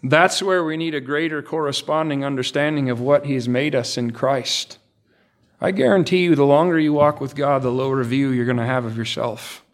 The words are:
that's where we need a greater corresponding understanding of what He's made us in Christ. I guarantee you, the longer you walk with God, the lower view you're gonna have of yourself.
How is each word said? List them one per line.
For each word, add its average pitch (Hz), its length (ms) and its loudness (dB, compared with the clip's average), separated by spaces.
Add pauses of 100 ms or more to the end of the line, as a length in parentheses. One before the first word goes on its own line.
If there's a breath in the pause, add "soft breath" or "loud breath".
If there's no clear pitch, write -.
that's 165 400 4
where 185 220 2
we 156 120 -4
need 165 180 -4
a 143 60 -2
greater 147 420 -4
corresponding 151 800 -2
understanding 139 680 -2
of 117 100 -2
what 143 260 2
He's 131 220 -2
made 135 260 0
us 117 220 -2
in 120 140 -2
Christ. - 680 -2 (840)
I - 100 0
guarantee 185 540 2
you, 170 100 4
the 143 100 4
longer 160 340 4
you 151 140 2
walk 147 280 2
with 139 160 -8
God, 139 260 0
the 127 80 0
lower 131 320 -2
view 131 280 0
you're 123 160 0
gonna 120 200 0
have 127 180 -2
of 113 140 -6
yourself. - 760 -6